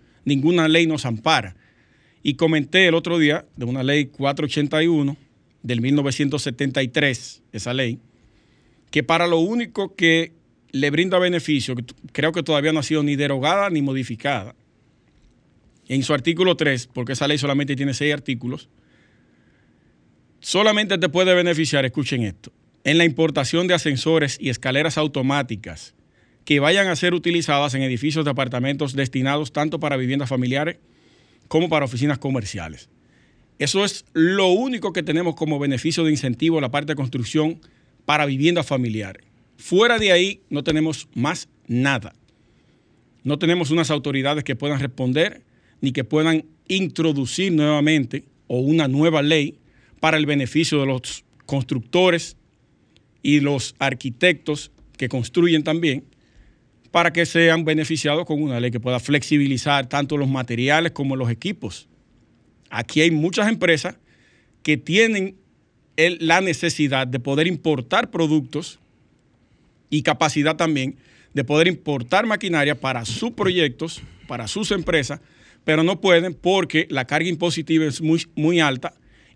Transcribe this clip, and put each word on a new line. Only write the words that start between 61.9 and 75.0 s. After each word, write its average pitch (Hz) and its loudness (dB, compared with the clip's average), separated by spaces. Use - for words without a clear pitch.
Aquí 120 -2
hay 170 6
muchas 170 0
empresas 180 0
que 151 0
tienen 196 0
el, 170 2
la 165 4
necesidad 151 0
de 127 -4
poder 139 0
importar 165 -2
productos 156 -2
y 151 0
capacidad 156 0
también 151 -2
de 139 -2
poder 147 4
importar 156 -2
maquinaria 170 0
para 123 -4
sus 233 -6
proyectos, 165 -2
para 117 -8
sus 208 -4
empresas, 165 -2